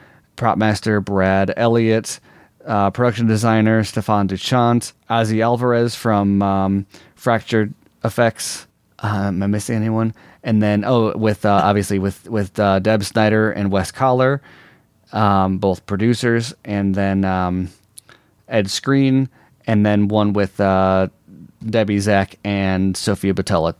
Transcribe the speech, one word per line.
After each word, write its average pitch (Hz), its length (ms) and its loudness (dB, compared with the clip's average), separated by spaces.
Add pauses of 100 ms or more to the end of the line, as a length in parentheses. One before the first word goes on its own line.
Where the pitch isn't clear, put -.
(360)
prop 113 220 -2
master 107 420 0
Brad 95 560 0
Elliott, 113 640 0 (460)
uh, 101 240 0
production 120 380 0
designer 110 560 2
Stefan 104 440 -2
Duchant, 120 680 -2 (180)
Ozzy 110 320 0
Alvarez 120 500 0
from, 101 480 0
um, 98 460 0 (260)
Fractured 110 580 -2 (320)
Effects. - 600 -2 (320)
Uh, 104 300 -4
am 98 160 -2
I - 40 -2
missing 104 280 -2
anyone? 110 400 -2 (260)
And 107 220 2
then, 104 220 0
oh, 113 320 2
with, 107 280 0
uh, 101 180 4
obviously 101 360 0
with, 98 300 -6
with, 104 300 -6
uh, 98 200 2
Deb 107 240 0
Snyder 110 480 2
and 101 200 -4
Wes 95 200 -2
Collar, 131 500 0 (680)
um, 98 460 2
both 95 280 -2
producers, 117 680 0 (100)
and 98 320 -2
then, 98 300 0
um, 92 420 -2 (800)
Ed 107 200 0
Skrein, 135 600 0 (400)
and 104 180 2
then 104 220 2
one 104 240 0
with, 98 300 -2
uh, 95 460 2 (580)
Debbie 107 340 0
Zach 98 460 0
and 95 500 -2
Sofia 98 380 -2
Boutella 85 460 0